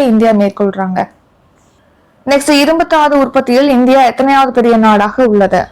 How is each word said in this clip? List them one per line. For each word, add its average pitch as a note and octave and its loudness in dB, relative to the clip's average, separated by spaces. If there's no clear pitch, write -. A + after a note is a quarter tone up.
இந்தியா A3 2
மேற்கொள்றாங்க. G3 -4
நெக்ஸ்ட், C#4+ 0
இரும்பு D#4+ 0
தாது D4 2
உற்பத்தியில் C4+ -2
இந்தியா B3+ 2
எத்தனையாவது C4+ 0
பெரிய A#3 2
நாடாக G#3 0
உள்ளது? F#3 0